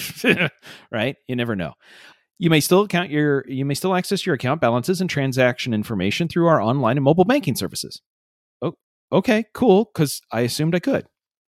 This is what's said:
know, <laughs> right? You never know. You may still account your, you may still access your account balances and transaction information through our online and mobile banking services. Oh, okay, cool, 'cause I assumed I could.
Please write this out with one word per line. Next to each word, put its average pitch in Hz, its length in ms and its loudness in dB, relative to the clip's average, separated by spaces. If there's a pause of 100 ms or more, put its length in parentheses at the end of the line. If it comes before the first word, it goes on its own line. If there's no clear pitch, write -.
(240)
know, 180 240 0 (220)
<laughs> - 220 -20
right? 113 240 -4 (120)
You 127 80 -6
never 120 200 -2
know. 85 180 -6 (680)
You 170 100 2
may 160 100 6
still 180 220 4
account 180 300 -2
your, 147 360 0
you 135 160 -6
may 139 120 -2
still 185 200 -2
access 180 300 -4
your 175 100 0
account 131 240 -2
balances 123 400 0
and 180 100 -2
transaction 127 640 0
information 107 540 -2
through 170 200 2
our 156 120 4
online 120 380 0
and 143 60 0
mobile 165 220 4
banking 226 300 0
services. - 460 -8 (600)
Oh, 127 120 -4 (380)
okay, 214 420 2
cool, 220 320 4
'cause - 360 -4 (100)
I 113 100 -2
assumed 151 340 -2
I 175 40 0
could. - 260 -2 (440)